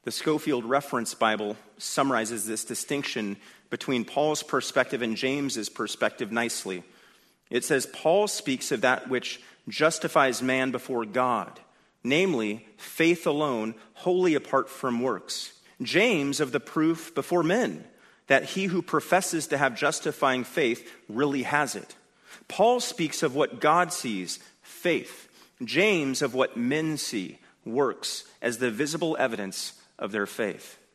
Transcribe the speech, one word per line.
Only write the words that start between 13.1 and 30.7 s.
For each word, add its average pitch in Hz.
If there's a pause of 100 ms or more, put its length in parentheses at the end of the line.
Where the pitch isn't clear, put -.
alone, 135 (200)
wholly 180
apart 135
from 120
works. - (300)
James 143
of 131
the 135
proof 165
before 170
men, 175 (440)
that 135
he 190
who 180
professes 165
to 143
have 131
justifying 139
faith 120 (180)
really 135
has 143
it. - (520)
Paul 240
speaks -
of 135
what 127
God 165
sees, 95 (240)
faith. - (340)
James 147
of 127
what 127
men 151
see, - (260)
works, 117 (160)
as 117
the 123
visible 151
evidence 107 (240)
of 104
their 101
faith." - (160)